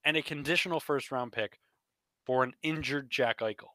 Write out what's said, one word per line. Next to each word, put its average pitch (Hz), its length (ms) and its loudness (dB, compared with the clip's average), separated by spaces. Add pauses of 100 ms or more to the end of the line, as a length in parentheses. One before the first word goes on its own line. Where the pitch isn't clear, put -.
and 151 120 4
a 156 40 2
conditional 156 580 0
first-round 127 520 -2
pick - 280 -4 (680)
for 127 160 4
an 123 180 -2
injured 143 480 -2
Jack 120 300 2
Eichel. 110 360 -4